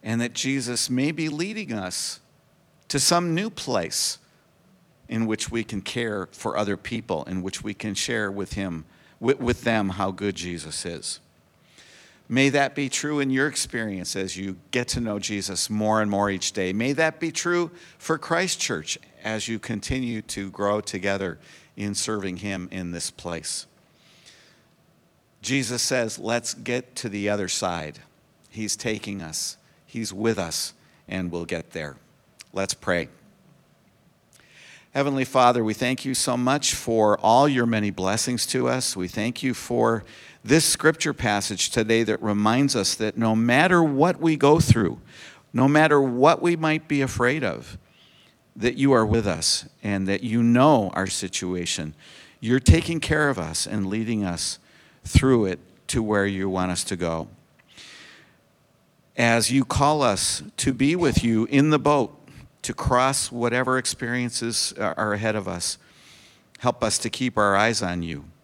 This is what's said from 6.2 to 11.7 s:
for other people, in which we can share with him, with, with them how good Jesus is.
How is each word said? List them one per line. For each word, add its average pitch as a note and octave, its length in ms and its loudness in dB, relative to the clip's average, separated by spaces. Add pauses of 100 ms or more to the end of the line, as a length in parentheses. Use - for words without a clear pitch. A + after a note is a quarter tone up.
for - 240 -6
other G2+ 200 -2
people, F#2+ 480 -6
in F#2 180 -6
which F#2 200 -8
we G#2 120 -6
can G#2 200 -6
share G#2 380 -4
with G2 220 -8
him, F2 320 -6 (340)
with, B2+ 200 2
with A#2+ 220 -2
them G#2+ 280 0
how F#2+ 200 -2
good G2 240 -4
Jesus E2+ 520 -10
is. - 340 -10 (1080)